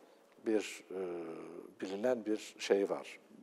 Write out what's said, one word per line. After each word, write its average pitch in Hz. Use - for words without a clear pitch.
bir, 107
e, 95
bilinen 104
bir 107
şey 98
var. -